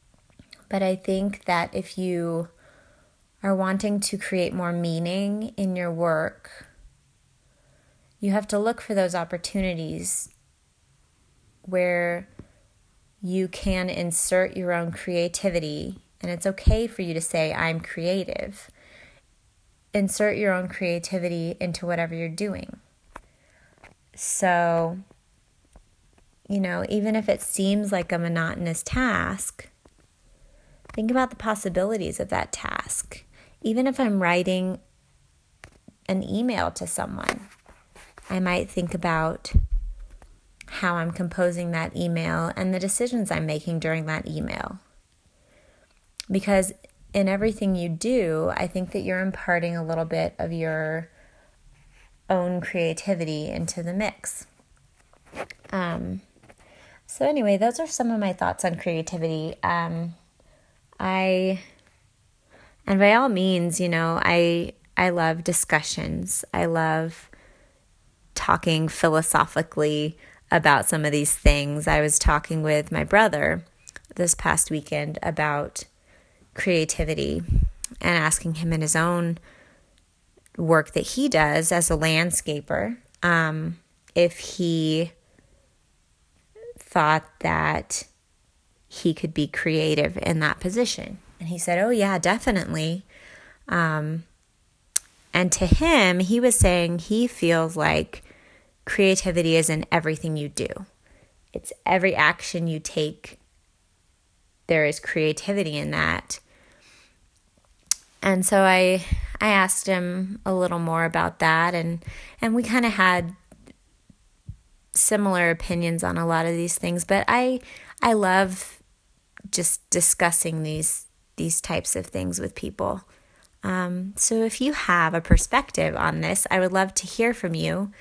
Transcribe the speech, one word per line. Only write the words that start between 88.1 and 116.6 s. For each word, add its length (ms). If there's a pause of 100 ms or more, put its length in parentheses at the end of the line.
he 260
could 180
be 140
creative 760
in 180
that 180
position. 600 (200)
And 100
he 80
said, 220
"Oh, 120
yeah, 280
definitely." 880 (640)
Um, 560 (1080)
and 200
to 140
him, 520
he 220
was 180
saying 400
he 300
feels 480
like 480 (600)
creativity 720
is 160
in 220
everything 440
you 120
do. 180 (880)
It's 200 (140)
every 280
action 520
you 140
take. 580 (1300)
There 180
is 140
creativity 800
in 160
that. 480 (1800)
And 220
so 180
I, 420 (360)
I 80
asked 380
him 580
a 80
little 260
more 260
about 340
that, 360
and, 300 (360)
and 140
we 80
kinda 280
had 440 (1600)
similar 580
opinions 520
on 160
a 80
lot 180
of 80
these 240